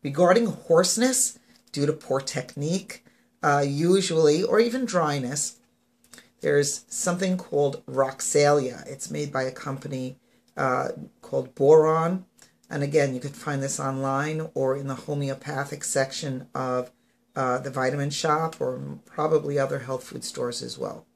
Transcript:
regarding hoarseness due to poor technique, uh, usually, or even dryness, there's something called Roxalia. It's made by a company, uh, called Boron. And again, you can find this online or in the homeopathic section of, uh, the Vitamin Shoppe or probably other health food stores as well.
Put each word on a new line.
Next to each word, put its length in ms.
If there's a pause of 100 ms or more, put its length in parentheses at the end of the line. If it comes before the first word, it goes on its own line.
regarding 460
hoarseness 880 (340)
due 140
to 80
poor 260
technique, 840 (380)
uh, 220
usually, 760
or 160
even 260
dryness, 760 (840)
there's 480
something 480
called 480
Roxalia. 1000
It's 240
made 220
by 120
a 80
company, 680 (400)
uh, 320 (320)
called 340
Boron. 680 (440)
And 140
again, 300
you 80
can 100
find 320
this 160
online 760
or 220
in 120
the 80
homeopathic 920
section 680
of, 380 (420)
uh, 260
the 120
Vitamin 380
Shoppe 500
or 460
probably 520
other 220
health 240
food 220
stores 360
as 160
well. 280 (100)